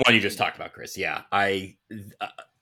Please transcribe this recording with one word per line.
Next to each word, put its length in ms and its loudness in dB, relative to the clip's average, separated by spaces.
one 100 8
you 60 6
just 180 0
talked 180 0
about, 160 -12
Chris. 260 -14
Yeah. 320 -4
I, 460 0
uh, 60 -6